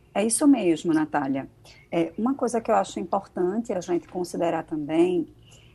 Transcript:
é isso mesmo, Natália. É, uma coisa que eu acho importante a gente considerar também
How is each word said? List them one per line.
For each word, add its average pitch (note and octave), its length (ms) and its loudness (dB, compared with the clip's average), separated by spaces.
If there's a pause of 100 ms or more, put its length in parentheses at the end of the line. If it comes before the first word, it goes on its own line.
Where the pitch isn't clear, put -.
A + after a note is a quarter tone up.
(140)
é G3+ 120 0
isso B3+ 220 2
mesmo, F3 440 4
Natália. C#3 560 0 (440)
É, E3 260 0
uma A#3+ 160 0
coisa A#3 260 -2
que A3+ 120 -2
eu G#3+ 40 4
acho G3 240 0
importante G3 720 -2
a F3+ 80 -2
gente E3+ 280 -4
considerar E3+ 560 -4
também D#3+ 640 0 (480)